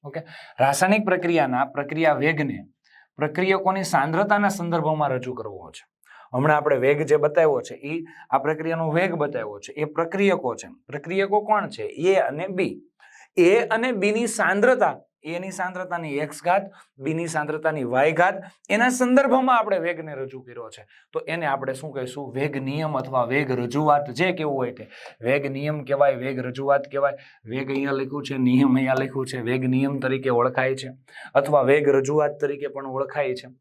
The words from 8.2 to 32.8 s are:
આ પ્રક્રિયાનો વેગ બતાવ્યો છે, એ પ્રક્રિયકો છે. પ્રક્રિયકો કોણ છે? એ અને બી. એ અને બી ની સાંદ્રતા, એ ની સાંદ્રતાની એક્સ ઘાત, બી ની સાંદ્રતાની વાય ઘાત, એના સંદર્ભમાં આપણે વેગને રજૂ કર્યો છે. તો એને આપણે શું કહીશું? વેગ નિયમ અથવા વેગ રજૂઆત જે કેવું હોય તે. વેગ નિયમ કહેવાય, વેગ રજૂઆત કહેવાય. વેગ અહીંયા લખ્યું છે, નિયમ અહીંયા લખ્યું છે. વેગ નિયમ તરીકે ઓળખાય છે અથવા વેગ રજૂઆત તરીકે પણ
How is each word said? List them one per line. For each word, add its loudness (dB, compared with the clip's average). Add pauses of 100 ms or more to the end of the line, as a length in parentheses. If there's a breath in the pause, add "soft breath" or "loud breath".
આ 4
પ્રક્રિયાનો -2
વેગ 0
બતાવ્યો -4
છે, -16
એ -4
પ્રક્રિયકો 0
છે. -14 (180)
પ્રક્રિયકો -2
કોણ 0
છે? -10
એ 0
અને 0
બી. -4 (540 loud breath)
એ 6
અને 0
બી 0
ની 0
સાંદ્રતા, 2 (220)
એ -8
ની -10
સાંદ્રતાની -6
એક્સ -6
ઘાત, 2 (360 soft breath)
બી -4
ની -4
સાંદ્રતાની -2
વાય 2
ઘાત, 4 (360 loud breath)
એના 4
સંદર્ભમાં 4
આપણે 0
વેગને -6
રજૂ -10
કર્યો -16
છે. -20 (260 soft breath)
તો -4
એને -4
આપણે -2
શું -10
કહીશું? -8
વેગ -2
નિયમ -4
અથવા 0
વેગ 0
રજૂઆત 2
જે 0
કેવું -4
હોય -4
તે. -18 (300 loud breath)
વેગ 0
નિયમ -6
કહેવાય, 4
વેગ -6
રજૂઆત 0
કહેવાય. 0 (280 loud breath)
વેગ -6
અહીંયા -2
લખ્યું -6
છે, -6
નિયમ 4
અહીંયા 2
લખ્યું -2
છે. -8
વેગ -2
નિયમ 0
તરીકે -2
ઓળખાય 2
છે -10 (460 loud breath)
અથવા 4
વેગ 6
રજૂઆત 4 (100)
તરીકે -4
પણ -10